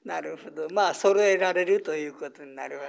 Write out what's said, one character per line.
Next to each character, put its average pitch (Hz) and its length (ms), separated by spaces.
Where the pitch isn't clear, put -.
な 170 180
る 156 160
ほ - 120
ど。 156 200
ま 190 200
あ、 143 40
揃 196 260
え 196 160
ら 185 160
れ 175 140
る 202 160
と 156 120
い 151 120
う 143 80
こ 147 160
と 143 120
に 135 120
な 135 120
る 139 120
わ 143 100